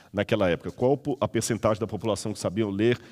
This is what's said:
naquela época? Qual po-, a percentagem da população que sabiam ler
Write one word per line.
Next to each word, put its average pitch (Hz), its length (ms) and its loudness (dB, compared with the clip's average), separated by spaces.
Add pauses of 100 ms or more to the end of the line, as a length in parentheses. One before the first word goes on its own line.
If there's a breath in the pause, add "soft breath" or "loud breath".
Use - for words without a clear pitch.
(120 loud breath)
naquela 101 380 2
época? 82 220 -2
Qual 131 260 2
po-, 139 240 -4
a 107 60 2
percentagem 110 520 0
da 107 80 -2
população 107 460 -4
que - 60 -12
sabiam 101 300 0
ler 117 300 2 (120 loud breath)